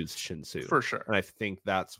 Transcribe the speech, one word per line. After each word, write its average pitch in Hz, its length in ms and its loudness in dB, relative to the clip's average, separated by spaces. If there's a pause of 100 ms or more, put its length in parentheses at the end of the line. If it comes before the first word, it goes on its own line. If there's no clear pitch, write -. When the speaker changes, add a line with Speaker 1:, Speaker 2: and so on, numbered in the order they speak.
Speaker 1:
use 80 140 -4
Shinsu?" - 540 -6
Speaker 2:
For 131 120 6
sure. - 260 -4
Speaker 1:
And 110 80 4
I 95 60 6
think 98 440 -4
that's, 95 340 0